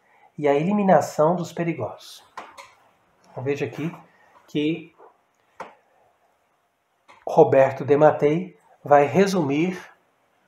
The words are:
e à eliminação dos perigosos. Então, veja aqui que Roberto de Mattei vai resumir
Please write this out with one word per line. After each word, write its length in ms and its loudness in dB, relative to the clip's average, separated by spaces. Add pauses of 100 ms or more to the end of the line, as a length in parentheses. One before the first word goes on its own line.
(380)
e 100 -2
à 60 2
eliminação 840 0
dos 160 -10
perigosos. 720 -10 (1080)
Então, 120 -14
veja 220 -4
aqui 280 -8 (540)
que 460 -6 (2250)
Roberto 600 2
de 100 4
Mattei 640 0 (260)
vai 220 4
resumir 760 -2 (680)